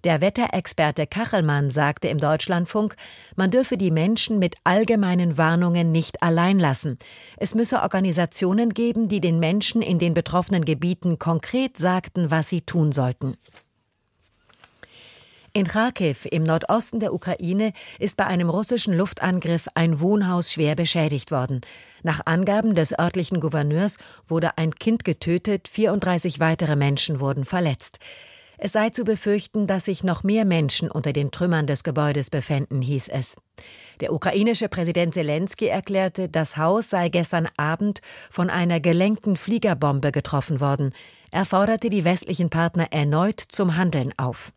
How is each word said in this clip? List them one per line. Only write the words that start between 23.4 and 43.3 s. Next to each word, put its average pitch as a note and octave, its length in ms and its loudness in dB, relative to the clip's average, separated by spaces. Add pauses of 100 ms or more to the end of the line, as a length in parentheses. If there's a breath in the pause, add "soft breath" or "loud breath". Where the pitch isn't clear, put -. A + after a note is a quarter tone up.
wurde E3 320 -2
ein D#3+ 160 -2
Kind A3+ 280 -2
getötet, F3 640 -2
vierunddreißig F3+ 720 0
weitere D#3+ 360 2
Menschen C#3+ 440 0
wurden C#3 240 -2
verletzt. E3 540 -2 (640 loud breath)
Es G3+ 140 -2
sei A3 180 2
zu A#3+ 120 -4
befürchten, G#3 640 0
dass F#3+ 200 0
sich F#3+ 180 -2
noch F3+ 180 0
mehr G#3 240 2
Menschen E3 460 2
unter C#3+ 220 -2
den C#3+ 180 -2
Trümmern E3+ 340 0
des C#3 180 -2
Gebäudes D3 460 -2
befänden, C#3 540 -2
hieß C3+ 240 -2
es. - 280 -4 (640 loud breath)
Der - 140 -4
ukrainische G3+ 560 0
Präsident E3+ 460 0
Selenskyj D#3+ 540 -2
erklärte, F#3+ 600 -2
das D#3 280 0
Haus F#3 340 2
sei F3 180 0
gestern E3+ 380 0 (100)
Abend E3+ 440 -2 (280 loud breath)
von F3 220 -2
einer E3+ 280 2
gelenkten F#3 580 2
Fliegerbombe D3 720 0
getroffen C#3 480 -2
worden. C#3 340 0 (380 loud breath)
Er F#3 140 0
forderte G#3+ 440 2
die F#3 160 0
westlichen F3 460 0
Partner E3 400 0
erneut D#3 560 0